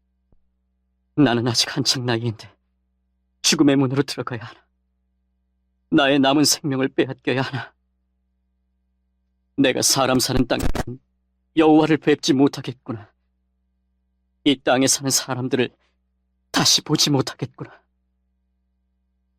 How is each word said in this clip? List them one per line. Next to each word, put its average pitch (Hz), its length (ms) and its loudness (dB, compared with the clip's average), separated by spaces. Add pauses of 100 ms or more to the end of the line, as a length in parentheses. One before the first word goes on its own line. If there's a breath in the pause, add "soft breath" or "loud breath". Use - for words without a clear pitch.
(1160)
나는 120 300 2
아직 - 300 -4
한창 127 300 -4
나이인데 117 440 -6 (920)
죽음의 143 340 2
문으로 135 280 0
들어가야 - 360 -10
하나? 117 200 -20 (1300)
나의 143 300 4
남은 139 240 4
생명을 135 440 -2
빼앗겨야 131 540 -4
하나? 127 320 -10 (1800)
내가 123 260 0
사람 127 380 2
사는 127 260 0
땅에는 123 240 -2 (840)
여호와를 156 420 4
뵙지 147 340 0
못하겠구나. 127 800 -2 (1300)
이 143 160 2
땅에 135 260 2
사는 135 240 -2
사람들을 123 580 -2 (840)
다시 - 320 0
보지 - 280 -2
못하겠구나. - 720 -6 (1600)